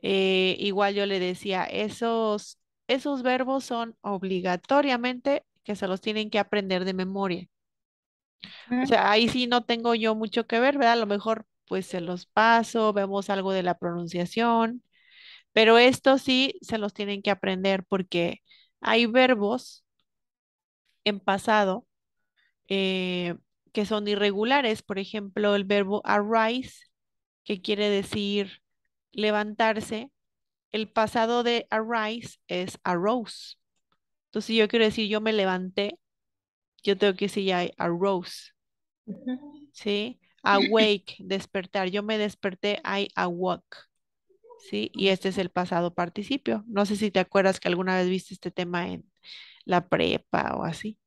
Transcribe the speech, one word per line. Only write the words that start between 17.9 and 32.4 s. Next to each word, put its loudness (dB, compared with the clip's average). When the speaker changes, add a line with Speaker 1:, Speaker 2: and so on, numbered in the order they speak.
Speaker 1:
hay 4
verbos 2
en -2
pasado, 0
eh, -2
que 0
son -2
irregulares. 0
Por -6
ejemplo, -2
el 0
verbo 0
arise, 0
que -6
quiere -2
decir -2
levantarse. -2
El -4
pasado 2
de -2
arise -4